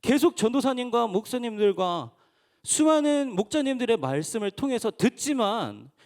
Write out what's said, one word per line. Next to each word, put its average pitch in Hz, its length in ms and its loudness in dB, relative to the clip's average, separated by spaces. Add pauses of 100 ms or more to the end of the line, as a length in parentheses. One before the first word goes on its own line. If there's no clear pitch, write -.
계속 294 340 2
전도사님과 247 720 0
목사님들과 202 1040 -2 (520)
수많은 294 720 2
목자님들의 247 640 0
말씀을 165 520 -2
통해서 247 400 -2
듣지만, 202 1000 -2 (140)